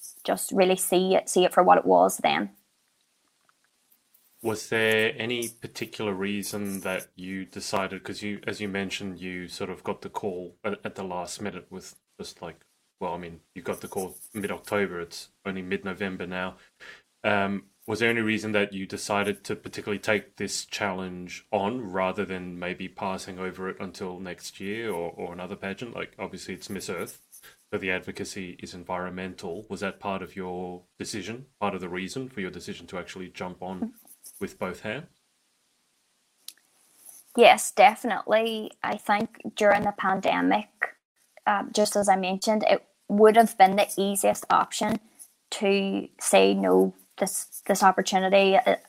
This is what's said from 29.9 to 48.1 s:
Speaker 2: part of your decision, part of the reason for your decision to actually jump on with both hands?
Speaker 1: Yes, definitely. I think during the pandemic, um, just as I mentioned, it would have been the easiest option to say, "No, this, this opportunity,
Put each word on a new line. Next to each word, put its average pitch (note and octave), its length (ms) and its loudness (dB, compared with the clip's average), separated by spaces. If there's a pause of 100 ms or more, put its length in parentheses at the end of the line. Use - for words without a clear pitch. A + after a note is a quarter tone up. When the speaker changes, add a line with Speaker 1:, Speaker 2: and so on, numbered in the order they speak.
Speaker 2:
part F#2+ 240 -4
of - 120 -14
your F2+ 460 -8 (160)
decision, A2 480 -10 (140)
part G2 160 0
of F2+ 60 -8
the F2+ 80 -8
reason F#2+ 380 -6
for A#2 140 -10
your F2+ 100 -6
decision E2+ 360 -14
to F#2+ 100 -10
actually F2+ 320 -10
jump F#2 320 -10
on F#2 320 -8 (460)
with - 200 -10
both F#2 220 -6
hands? A#2+ 280 -8 (2250)
Speaker 1:
Yes, G#3+ 360 8
definitely. A3 1000 2 (120)
I F3+ 140 -2
think G#3+ 440 -2 (140)
during G3+ 280 4
the G3+ 80 2
pandemic, F#3+ 800 2 (760)
um, G3+ 240 0
just G#3 240 2
as G3+ 140 2
I F#3+ 60 6
mentioned, F#3+ 520 0
it - 180 4 (220)
would G#3+ 280 8
have A3+ 220 6
been F#3+ 180 8
the G3+ 220 4
easiest G3+ 520 2
option G#3 500 2 (520)
to G3 560 2 (120)
say, G3 340 6
"No, F#3+ 400 4 (240)
this, - 480 -6
this G3+ 180 2
opportunity, F#3+ 720 6